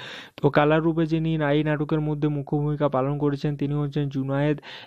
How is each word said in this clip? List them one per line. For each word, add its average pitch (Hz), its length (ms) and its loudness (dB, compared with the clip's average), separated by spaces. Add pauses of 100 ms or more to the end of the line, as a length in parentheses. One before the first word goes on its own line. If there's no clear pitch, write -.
(360)
তো 143 140 2
কালার 151 320 4
রূপে 165 240 0
যিনি 160 240 0 (220)
এই 151 120 2
নাটকের 151 360 0
মধ্যে 151 280 0
মুখ্য 147 300 -2
ভূমিকা 147 300 0
পালন 139 300 0
করেছেন 147 380 0
তিনি 143 180 -2
হচ্ছেন 147 340 -2
জুনায়েদ। 139 480 0 (300)